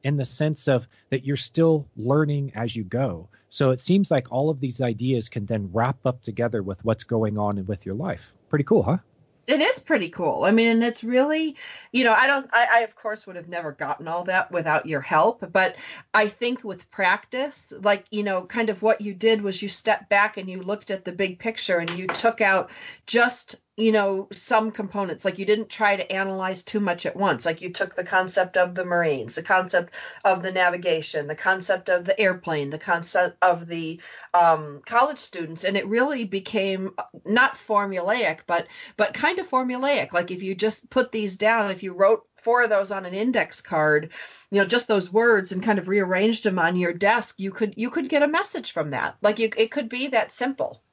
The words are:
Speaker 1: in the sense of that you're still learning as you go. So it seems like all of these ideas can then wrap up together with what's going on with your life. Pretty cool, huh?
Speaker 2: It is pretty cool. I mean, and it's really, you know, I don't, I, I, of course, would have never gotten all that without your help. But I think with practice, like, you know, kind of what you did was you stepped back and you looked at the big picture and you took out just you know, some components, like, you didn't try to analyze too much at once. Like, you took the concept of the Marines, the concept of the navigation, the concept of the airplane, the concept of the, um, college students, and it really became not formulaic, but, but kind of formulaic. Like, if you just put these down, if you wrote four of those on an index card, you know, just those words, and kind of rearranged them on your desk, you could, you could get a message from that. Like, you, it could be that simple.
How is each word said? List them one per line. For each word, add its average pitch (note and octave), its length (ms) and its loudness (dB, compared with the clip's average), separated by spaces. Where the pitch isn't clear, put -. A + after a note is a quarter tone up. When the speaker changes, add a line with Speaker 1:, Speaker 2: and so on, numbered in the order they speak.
Speaker 1:
in C#3+ 140 0
the C3 80 -2
sense - 420 -2
of B2+ 180 2
that C3+ 160 -2
you're C#3 140 -2
still D#3+ 480 2
learning C#3+ 580 0
as A2+ 220 -4
you A2 80 -6
go. F#2+ 440 -4
So C3+ 200 2
it B2+ 100 0
seems F#3+ 300 2
like C3+ 200 0
all C#3+ 200 0
of C#3+ 100 -4
these C3 220 -4
ideas A#2+ 480 -2
can G2+ 160 -6
then G2+ 260 -4
wrap B2 320 0
up B2 180 -2
together A2 400 -4
with F#2+ 220 -8
what's A2 180 0
going A2 360 -2
on G2+ 260 -2
with G2 220 -8
your F#2+ 80 -6
life. C#3+ 360 -8
Pretty C#3+ 140 0
cool, G#3+ 180 4
huh? E3 160 0
Speaker 2:
It C#4+ 160 2
is B4 160 2
pretty G#3+ 320 -2
cool. D#3 340 -2
I F#3 60 4
mean, A3+ 160 4
and A#3 180 4
it's A#3 180 -4
really, C#4+ 540 0
you B3+ 140 2
know, A#3 80 6
I B3 140 6
don't, C#4 260 2
I, A#3 180 4
I, A#3 100 6
of A3 140 -4
course, G#3+ 320 -8
would F#3 100 -14
have E3+ 120 -14
never E3+ 240 -8
gotten D3 340 -8
all F3 180 -4
that F#3 280 -2
without D#3+ 320 0
your D3+ 160 -4
help. E3+ 500 2
But F#3 260 2
I G#3+ 160 4
think A#3+ 340 -4
with F#3+ 280 -12
practice, G#3 920 -4
like, G3+ 300 2
you G#3 120 -4
know, F#3+ 200 -2
kind A3 260 -2
of G3 140 -4
what A3 180 4
you G#3 140 -8
did A3 260 2
was G3 220 -4
you G3 80 -6
stepped - 400 -2
back G3+ 260 2
and F#3 140 -10
you F#3 100 -10
looked G3+ 300 -6
at F#3+ 160 -6
the F3 60 -8
big F#3 260 -4
picture A3 400 -2
and E3+ 140 -2
you F#3 140 -8
took A3+ 360 0
out F#3+ 280 2
just - 500 0
you A3 140 4
know, G3 400 0
some A3 400 0
components, G3 520 -6
like, F#3 140 -2
you G3 80 -4
didn't G#3 220 2
try G#3 260 2
to F#3+ 180 -6
analyze F#3+ 520 -4
too G#3+ 160 -4
much F3+ 260 -2
at - 80 -4
once. F#3 320 0
Like, E3 160 -4
you F3+ 80 -8
took F#3 240 -6
the F3+ 80 -4
concept F#3 540 0
of F3+ 180 2
the F3+ 100 -4
Marines, D#3+ 520 0
the E3 80 -8
concept F#3 500 0
of F#3 180 4
the F#3 80 -4
navigation, F3 800 0
the D3+ 80 -6
concept F#3 520 -2
of F3+ 160 2
the F#3+ 140 0
airplane, F3 520 0
the D3+ 80 -8
concept F3 600 0
of E3+ 280 2
the, E3 320 -8
um, D#3 500 4
college C4 340 0
students, E3 440 -12
and G3 140 -2
it F#3+ 100 -2
really A#3+ 380 0
became F#3+ 640 -4
not B3 300 2
formulaic, G3 920 0
but, F3 180 0
but G#3 180 0
kind F4+ 240 0
of F#4 100 -6
formulaic. B3+ 640 0
Like, F3+ 200 0
if F3+ 100 -8
you F#3+ 140 -4
just G#3+ 340 -2
put B3 220 0
these G#3 240 -4
down, G#3+ 340 2
if F#3 140 -8
you F#3 80 -6
wrote G3 420 4
four A#3+ 280 2
of A3+ 80 2
those G3 200 2
on F#3+ 160 -6
an F3+ 80 -8
index A3 480 -2
card, D3+ 480 2
you G3 80 2
know, G3 80 6
just A#3+ 220 0
those F3+ 240 0
words, G#3+ 400 4
and F#3 100 -4
kind G#3 160 2
of F3+ 80 -6
rearranged G3 560 2
them F#3+ 160 0
on E3+ 160 2
your F3+ 180 0
desk, G3+ 460 0
you F#3+ 140 -6
could, G#3 240 -4
you A#3+ 140 -4
could C4+ 180 -4
get D4 160 4
a D4 40 2
message D#4+ 440 -4
from D3+ 180 -4
that. B2 320 -4
Like, G#3 160 2
you, A3 180 0
it A3+ 140 2
could C#4 180 -4
be B3+ 200 -6
that B3 240 0
simple. - 500 -6